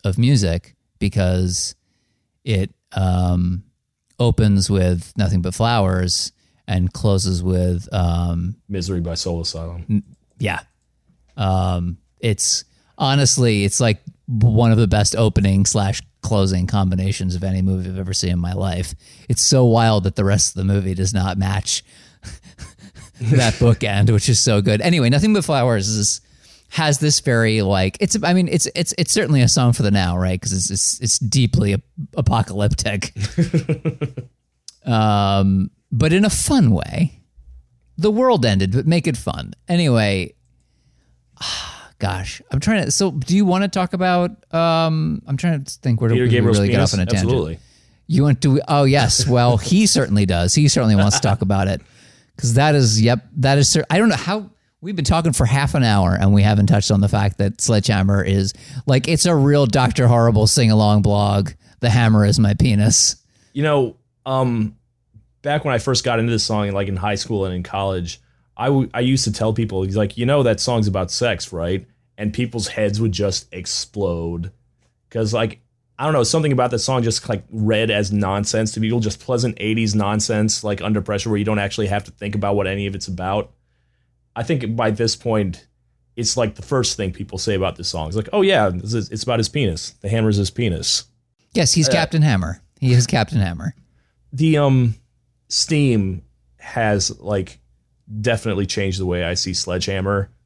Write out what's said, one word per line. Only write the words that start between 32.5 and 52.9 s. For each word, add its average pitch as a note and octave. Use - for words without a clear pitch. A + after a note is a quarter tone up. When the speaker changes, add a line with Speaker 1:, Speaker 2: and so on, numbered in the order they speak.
Speaker 1:
<laughs> G2+
Um, G2
but D#3
in G3
a G#3+
fun A#3
way. -
The G#3
world A3
ended, F#2+
but C3
make E3
it C3+
fun. -
Anyway, A2+
<sighs> -
gosh, F#2
I'm C3
trying G3+
to, -
so F#3+
do D3+
you G3+
wanna F#3+
talk F3+
about, F3+
um, D#3+
I'm C3+
trying D#3
to -
think A#2
where A#2
do A2+
Speaker 2:
Peter B2
Speaker 1:
we A#2
Speaker 2:
Gabriel's G#2+
Speaker 1:
really G2+
get F#2+
Speaker 2:
penis? F#2
Speaker 1:
off G2
on F#2
a F2+
tangent? G2
Speaker 2:
Absolutely. E2
Speaker 1:
You D#3+
want C#3+
to, C#3+
oh C#3+
yes, C3+
well, B2
he F#3+
<laughs> -
certainly G#2
does. F2+
He D3+
certainly A2
wants G2+
to -
talk A2
about G2
it. G2
'Cause A#2
that D3
is, A2+